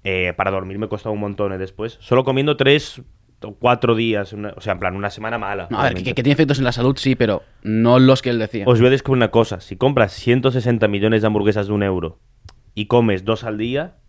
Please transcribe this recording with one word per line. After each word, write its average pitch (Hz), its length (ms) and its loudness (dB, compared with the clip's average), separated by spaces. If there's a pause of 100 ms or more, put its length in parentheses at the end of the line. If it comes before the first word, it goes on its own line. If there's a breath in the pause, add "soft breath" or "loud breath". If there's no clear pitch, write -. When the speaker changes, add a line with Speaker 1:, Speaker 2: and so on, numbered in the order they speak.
Speaker 1:
eh, 92 320 -2
para 98 140 -2
dormir 95 280 -8
me 107 100 -6
costaba 107 260 -8
un 104 60 -8
montón, 101 340 -6
eh, 92 40 -10
después. 104 440 -10
Solo 127 220 0
comiendo 135 340 -2
tres 139 420 2 (420)
o 110 120 -12
cuatro 120 400 2
días, 110 380 -2
una, 104 240 -12
o 101 60 -20
sea, 104 100 -4
en 90 60 -4
plan, 92 180 -4
una 101 140 -4
semana 110 260 -8
mala, 98 340 -6
Speaker 2:
No, 110 80 -4
a 117 40 0
ver, 131 100 2
Speaker 1:
obviamente. 92 180 -6
Speaker 2:
que, - 40 -6
que 127 80 -4
tiene 139 100 2
efectos 139 260 2
en 135 60 0
la 123 80 0
salud, 123 240 0
sí, 131 200 0
pero 107 260 0 (200)
no 113 360 4
los 131 240 6
que 127 80 -2
él 117 80 0
decía. 107 280 -4
Speaker 1:
Os 123 120 4
voy 120 80 6
a 127 40 8
descubrir 135 280 0
una 113 120 2
cosa: 113 300 0
si - 160 -14
compras 127 380 2
ciento 123 360 2
sesenta 120 380 0
millones 104 320 2
de 110 60 0
hamburguesas 104 400 0
de 104 80 -4
un 101 80 0
euro 90 360 -4 (560)
y 104 120 -4
comes 107 400 2
dos 113 180 -2
al 107 140 -8
día 131 380 -6 (120)